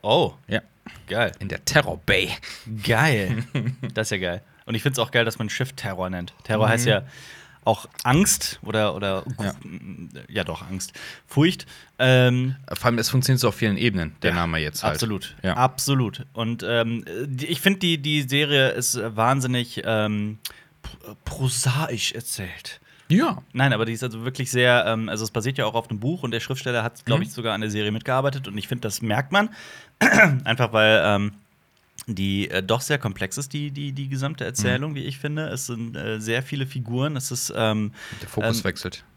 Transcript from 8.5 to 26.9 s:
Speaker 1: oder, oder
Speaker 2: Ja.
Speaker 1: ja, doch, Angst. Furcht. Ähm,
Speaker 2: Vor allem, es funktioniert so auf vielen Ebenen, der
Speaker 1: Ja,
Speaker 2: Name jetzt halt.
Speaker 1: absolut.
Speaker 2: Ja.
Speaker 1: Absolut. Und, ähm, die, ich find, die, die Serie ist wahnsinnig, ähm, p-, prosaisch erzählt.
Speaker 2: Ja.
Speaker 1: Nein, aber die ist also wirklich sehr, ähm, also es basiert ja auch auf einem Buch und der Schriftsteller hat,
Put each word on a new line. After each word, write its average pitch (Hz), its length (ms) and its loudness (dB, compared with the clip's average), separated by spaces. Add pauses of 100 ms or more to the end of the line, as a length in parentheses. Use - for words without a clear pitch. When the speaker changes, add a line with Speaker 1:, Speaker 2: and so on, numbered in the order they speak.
Speaker 1:
oder, 107 320 0
oder 95 280 -2 (160)
Speaker 2:
Ja. 101 140 -2 (760)
Speaker 1:
ja, 95 160 -2
doch, 80 240 -6
Angst. 92 260 -8 (340)
Furcht. 170 400 2 (320)
Ähm, 127 560 4 (180)
Speaker 2:
Vor - 140 0
allem, 117 100 4
es - 140 0
funktioniert 131 280 4
so 117 100 4
auf 101 60 -2
vielen 104 220 2
Ebenen, 92 460 0
der 85 80 4
Speaker 1:
Ja, 87 60 0
Speaker 2:
Name 85 200 0
jetzt 76 260 -2
halt. 104 120 0
Speaker 1:
absolut. 104 480 -4
Speaker 2:
Ja. 92 120 0
Speaker 1:
Absolut. 131 760 0
Und, 113 340 -4
ähm, 117 380 0 (220)
die, 131 180 -6
ich 160 160 -4
find, 196 220 2
die, 165 160 2
die 147 240 0
Serie 139 460 2
ist 123 300 -2 (160)
wahnsinnig, 123 720 0
ähm, 107 540 0 (420)
p-, - 80 -16 (360)
prosaisch 131 880 -2
erzählt. - 680 -10 (300)
Speaker 2:
Ja. 233 340 4 (100)
Speaker 1:
Nein, 131 200 4
aber 110 120 2
die 113 80 -4
ist 113 100 -6
also 113 200 -6
wirklich 131 260 -4
sehr, 123 380 6
ähm, 113 220 0
also 107 160 -4
es 107 60 -6
basiert 123 280 -2
ja 120 60 0
auch 107 100 -2
auf 113 140 -2
einem 107 100 -4
Buch 143 240 -2
und 127 80 -4
der 113 80 -2
Schriftsteller 127 420 -2
hat, - 240 -6